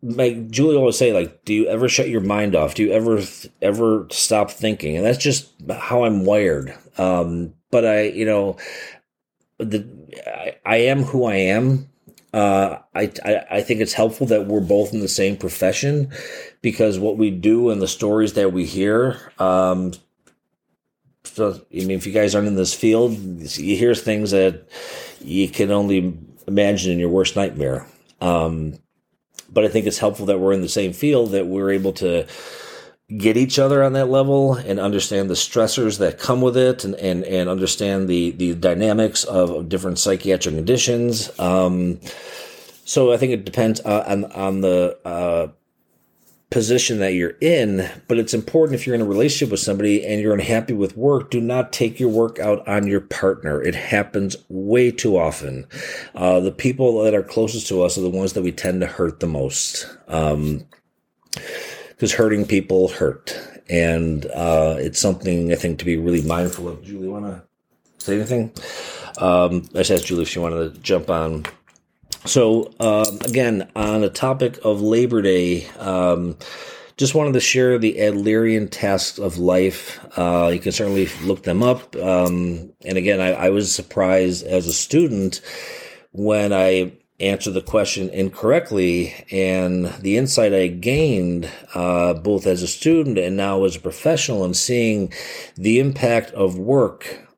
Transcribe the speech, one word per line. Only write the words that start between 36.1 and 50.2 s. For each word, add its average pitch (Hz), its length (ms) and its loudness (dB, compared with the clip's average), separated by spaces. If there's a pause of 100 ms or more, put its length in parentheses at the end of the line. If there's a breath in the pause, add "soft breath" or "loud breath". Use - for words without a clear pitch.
come 127 220 0
with 127 160 2
it, 127 280 2
and, 98 120 -4
and, 90 280 -2
and 90 240 0
understand 95 600 0
the, 87 240 2
the 87 220 -2
dynamics 101 720 2
of 87 440 0
different 90 300 -4
psychiatric 92 560 0
conditions. 117 840 0
Um, 90 600 2 (840 loud breath)
so 127 280 2
I 120 40 4
think 127 160 0
it 104 120 -4
depends, 110 380 0
uh, 104 260 0
on, 101 240 -2
on 98 300 -2
the, 90 420 2
uh, 85 440 -2 (1040)
position 117 480 2
that 95 140 0
you're 87 300 -2
in, 110 440 2 (220 loud breath)
but 117 100 2
it's 113 140 -2
important 139 420 2
if 120 120 -4
you're 127 80 -2
in 117 80 0
a - 20 0
relationship 113 460 2
with 101 100 -2
somebody 104 460 2
and 104 120 -2
you're 104 140 2